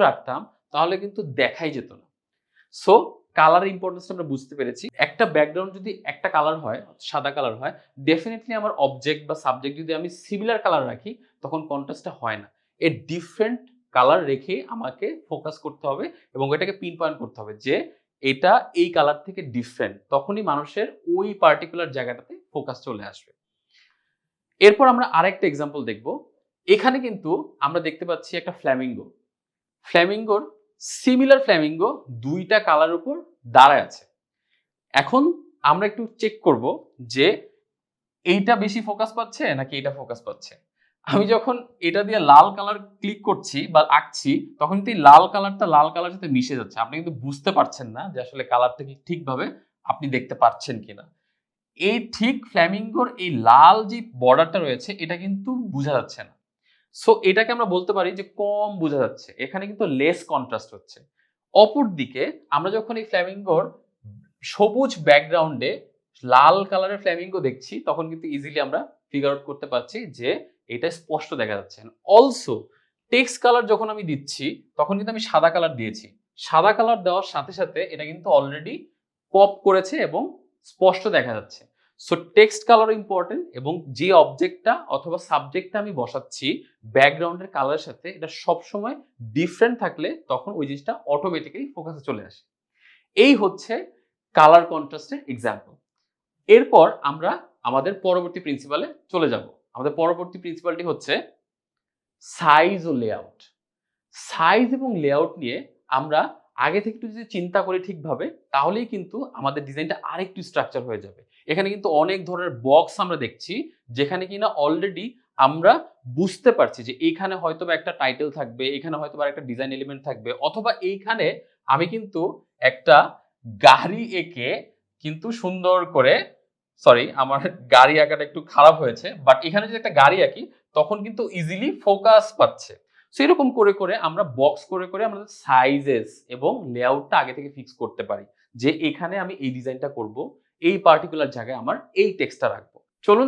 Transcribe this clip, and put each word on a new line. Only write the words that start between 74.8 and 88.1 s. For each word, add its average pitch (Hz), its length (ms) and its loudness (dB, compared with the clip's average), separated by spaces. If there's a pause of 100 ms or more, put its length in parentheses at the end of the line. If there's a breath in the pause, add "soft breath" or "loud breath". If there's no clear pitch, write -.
কিন্তু 214 160 -6
আমি 220 140 -8
সাদা 160 260 4
কালার 165 260 0
দিয়েছি। 110 260 -10 (400)
সাদা 175 320 4
কালার 226 280 0
দেওয়ার 180 260 -2
সাথে 151 280 -8
সাথে 160 200 -4 (120)
এটা 151 180 -12
কিন্তু 165 260 -10
already 151 400 -2 (580)
পপ 202 160 8 (160)
করেছে 190 280 2 (140)
এবং 170 140 -6 (480)
স্পষ্ট 185 340 2 (120)
দেখা 120 220 -2
যাচ্ছে। - 240 -18 (440)
So - 80 -2 (220)
টেক্সট 214 320 6
কালার 220 220 6 (100)
ইম্পর্টেন্ট, 196 440 -6 (160)
এবং 139 120 -6 (260)
যে 175 100 -2 (160)
অবজেক্টটা 175 480 -2 (240)
অথবা 165 220 -8 (120)
সাবজেক্টটা 160 520 -6
আমি 208 180 -10
বসাচ্ছি 127 460 -10 (500 soft breath)
ব্যাকগ্রাউন্ডের 170 600 2
কালারের 143 300 -4
সাথে, 143 300 -18